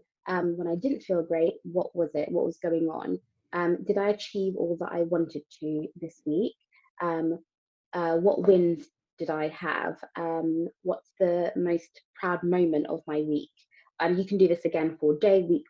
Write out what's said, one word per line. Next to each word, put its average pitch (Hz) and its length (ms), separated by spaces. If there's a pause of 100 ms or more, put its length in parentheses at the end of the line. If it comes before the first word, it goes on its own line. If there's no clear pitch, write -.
(280)
Um, 175 300
when 175 100
I 170 80
didn't 262 280
feel 175 200
great, 165 300 (100)
what 175 320
was 165 200
it? 147 160
What 170 140
was 170 120
going 165 300
on? 180 320 (340)
Um, 175 300
did 196 140
I 202 120
achieve 196 480
all 175 220
that 175 120
I 170 100
wanted 165 420 (160)
to 156 280 (140)
this - 240
week? 160 300 (460)
Um, 165 380 (540)
uh, 165 240
what 180 300
wins 175 400 (320)
did 160 100
I 156 200
have? - 480 (180)
Um, 165 520 (160)
what's - 360
the 175 360
most 175 460 (140)
proud 175 280
moment 175 440
of 160 200
my 151 140
week?" 151 300 (480)
Um, 175 180
you 190 80
can 196 120
do 185 100
this 170 180
again 160 340
for 151 200
day, 196 240
week, 165 260